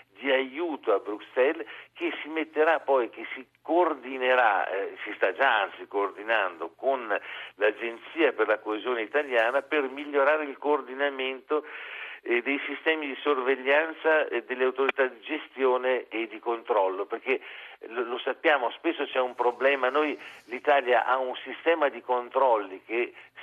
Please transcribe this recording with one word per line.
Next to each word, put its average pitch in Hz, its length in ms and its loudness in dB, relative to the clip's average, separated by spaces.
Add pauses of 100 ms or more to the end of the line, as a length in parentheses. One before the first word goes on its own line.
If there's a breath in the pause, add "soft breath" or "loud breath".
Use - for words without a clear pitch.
(200 loud breath)
di 139 120 -2
aiuto 135 600 0
a 101 60 4
Bruxelles 113 680 0 (280 loud breath)
che 170 180 -4 (100)
si 147 80 -10
metterà 156 500 2
poi, 127 300 2
che 113 160 -14 (100)
si 131 100 -14 (160)
coordinerà, 127 1080 2
eh, 95 360 -4
si 107 100 -8
sta 98 180 2
già 120 280 4
anzi 92 260 -6
coordinando 98 880 -2
con 127 320 -2 (480 loud breath)
l'Agenzia 117 760 0
per 110 140 0
la 107 100 4
Coesione 110 460 -4
Italiana 127 580 0
per 143 260 0
migliorare 147 580 0
il 139 120 -8
coordinamento, 135 1080 -2 (600 loud breath)
eh, 120 180 0
dei 135 240 -2
sistemi 156 420 -2
di 131 140 -8
sorveglianza, 147 1080 2
eh, 120 160 -2
delle 127 180 -2
autorità 131 420 2
di 120 160 -6
gestione 127 840 -2
e 113 200 -6
di 107 120 -14
controllo, 113 640 0
perché 117 340 -2 (500 loud breath)
lo, 120 140 -4
lo 120 140 -6
sappiamo, 135 540 0
spesso 151 340 -4
c'è 131 140 -4
un 127 160 -2
problema. 127 540 2
Noi, 143 280 0 (280 loud breath)
l'Italia 127 600 2
ha 127 120 2
un 127 260 -2
sistema 147 460 0
di 120 120 -10
controlli 120 840 2
che 117 280 -2 (300 loud breath)